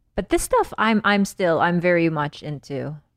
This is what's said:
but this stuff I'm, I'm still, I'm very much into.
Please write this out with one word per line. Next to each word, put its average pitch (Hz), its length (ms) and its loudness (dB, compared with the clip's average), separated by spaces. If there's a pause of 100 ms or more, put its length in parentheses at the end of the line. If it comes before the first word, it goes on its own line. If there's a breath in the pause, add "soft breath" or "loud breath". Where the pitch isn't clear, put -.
(160)
but 190 140 -6
this 339 120 2
stuff - 360 0
I'm, 214 260 2
I'm 202 220 2
still, 170 340 0
I'm 175 200 2
very 175 280 4
much 151 340 -6
into. 139 540 -8 (200)